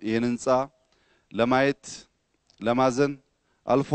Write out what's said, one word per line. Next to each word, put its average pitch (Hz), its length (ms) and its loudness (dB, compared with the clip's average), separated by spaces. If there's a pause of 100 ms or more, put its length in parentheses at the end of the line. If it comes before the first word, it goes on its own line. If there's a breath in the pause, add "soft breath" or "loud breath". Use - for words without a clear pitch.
ይህን 113 220 -2
ህንፃ 120 220 -4 (840)
ለማየት 131 520 0 (760)
ለማዘን 131 520 0 (540)
አልፎ 135 280 2